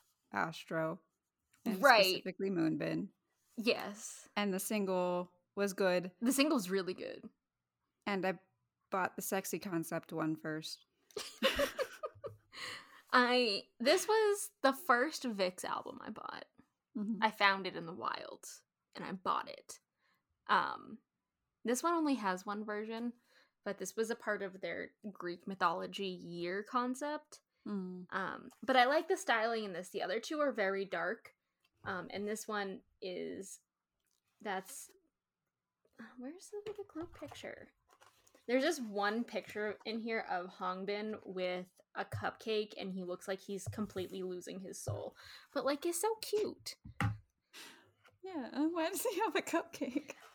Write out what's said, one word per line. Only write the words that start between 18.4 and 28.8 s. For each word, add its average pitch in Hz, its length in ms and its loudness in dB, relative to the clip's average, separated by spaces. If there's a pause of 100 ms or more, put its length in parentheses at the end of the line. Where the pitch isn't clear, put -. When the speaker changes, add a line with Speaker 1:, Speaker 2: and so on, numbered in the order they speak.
Speaker 2:
and 170 100 -8
I - 60 -6
bought 190 360 -2
it. - 320 -14 (680)
Um, 67 500 2 (640)
this 247 200 0
one 339 100 4
only 302 220 4
has 190 300 -2
one 208 200 -4
version, 220 480 -4 (500)
but 196 140 -4
this - 180 -8
was 220 140 0
a 233 60 -2
part 208 260 -2
of 190 200 -6
their 175 280 -4 (240)
Greek 175 340 -6
mythology 190 600 0
year 175 560 -4
concept. 262 760 -4 (280)
Speaker 1:
Mm. 185 440 -4
Speaker 2:
Um, - 380 -6 (140)
but 262 120 2
I 247 100 10